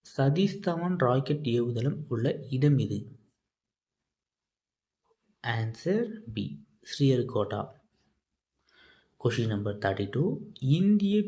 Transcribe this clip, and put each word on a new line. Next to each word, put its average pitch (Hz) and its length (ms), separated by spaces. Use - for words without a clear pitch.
சதீஷ் 151 600
தவான் 170 380
ராக்கெட் 139 420
ஏவுதளம் 120 420
உள்ள 117 120
இடம் 139 280
எது? 101 140
ஆன்சர் 117 680
பி, 101 100
ஸ்ரீஹரிகோட்டா. 113 720
Question 113 320
number 101 200
thirty-two. 101 420
இந்திய 202 400